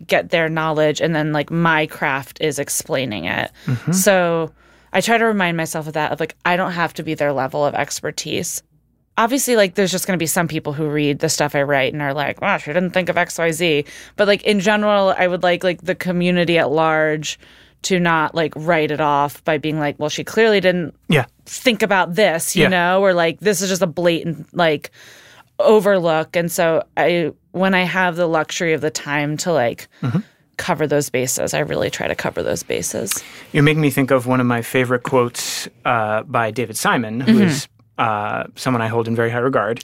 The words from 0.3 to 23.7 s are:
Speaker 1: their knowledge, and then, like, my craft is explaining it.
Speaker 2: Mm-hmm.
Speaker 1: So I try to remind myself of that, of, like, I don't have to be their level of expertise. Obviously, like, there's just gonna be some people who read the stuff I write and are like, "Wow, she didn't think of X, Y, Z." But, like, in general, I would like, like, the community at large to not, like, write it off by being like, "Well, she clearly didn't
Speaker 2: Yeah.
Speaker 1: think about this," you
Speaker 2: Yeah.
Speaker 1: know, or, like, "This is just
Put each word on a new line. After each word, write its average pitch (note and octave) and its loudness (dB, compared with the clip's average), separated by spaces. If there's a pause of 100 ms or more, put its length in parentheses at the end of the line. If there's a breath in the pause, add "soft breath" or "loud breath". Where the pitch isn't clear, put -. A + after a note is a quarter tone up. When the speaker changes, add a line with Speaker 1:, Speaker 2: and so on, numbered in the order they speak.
Speaker 1:
their E3 2
knowledge, D#3 0
and E3 0
then, D3+ 0
like, D3 -2
my E3 2
craft C#3 -6
is D3 -2
explaining - -4
it. - -4 (160 loud breath)
Speaker 2:
Mm-hmm. C3+ -2
Speaker 1:
So F3+ 2 (400 soft breath)
I F#3+ 0
try A3+ 2
to A3+ 2
remind G3 0
myself D#3+ -4
of D#3 -10
that, D3+ -2
of, D3 -4
like, D#3+ -6
I F3 2
don't F3+ -2
have E3+ -2
to E3 -10
be D#3 -4
their C#3+ 0
level C3+ -2
of C#3 0
expertise. - -6 (560)
Obviously, A#3+ 2
like, G3+ 4
there's F#3+ 2
just F3 -4
gonna F#3 0
be E3 -2
some E3 0
people D3+ -4
who D3+ -4
read D3 0
the D#3+ -2
stuff D3 -2
I D3 2
write C#3 0
and D3 -6
are C#3 -2
like, C#3 -4
"Wow, F#3+ 0
she D3 -8
didn't F3+ 0
think F3+ 0
of E3 -2
X, F3 -2
Y, E3 0
Z." D#3 0 (320 loud breath)
But, G3+ 2
like, G3+ 2
in G#3 2
general, G#3 2
I F#3 2
would F3 -2
like, F3 2
like, F3+ -2
the F#3 -2
community F3 0
at C3 2
large D#3 0 (440 soft breath)
to F#3 2
not, E3 2
like, D#3+ 0
write D#3 2
it D3+ -2
off D3 0
by D#3 0
being D3+ -2
like, D3 -4
"Well, D3+ -2
she D3 -6
clearly A3 2
didn't F3+ 0 (140)
Speaker 2:
Yeah. C#3 4 (200)
Speaker 1:
think - 0
about F3+ 2
this," E3+ 2
you E3+ 4
Speaker 2:
Yeah. C#3+ 4
Speaker 1:
know, F#3 4
or, G3 4
like, E3+ 0
"This F3+ 2
is F#3+ -2
just F#3 0